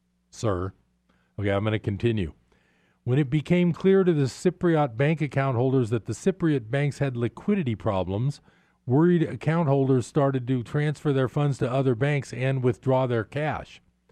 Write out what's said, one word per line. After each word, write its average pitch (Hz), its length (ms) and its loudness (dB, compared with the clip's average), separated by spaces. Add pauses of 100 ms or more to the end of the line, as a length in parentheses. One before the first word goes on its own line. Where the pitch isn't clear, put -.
(300)
sir." 95 420 -4 (640)
Okay, 101 140 -2
I'm 98 100 2
gonna 107 160 0
continue. 104 540 -2 (720)
When 127 140 0
it 143 120 0
became 170 420 2
clear 190 320 4
to 180 80 4
the 147 120 2
Cypriot 151 720 0
bank 151 260 0
account 135 340 -2
holders 127 340 2
that 117 160 -2
the 113 60 -6
Cypriot 147 580 0
banks 139 280 -2
had 135 180 -2
liquidity 123 600 -2
problems, 101 640 -2 (460)
worried 160 360 4
account 156 460 -2
holders 135 380 2
started 135 420 0
to 131 140 0
transfer 147 500 -2
their 131 160 0
funds 147 300 -2
to 127 120 -2
other 131 240 2
banks 139 380 -2
and 131 300 -2
withdraw 131 440 0
their 117 180 -2
cash. - 580 -8 (300)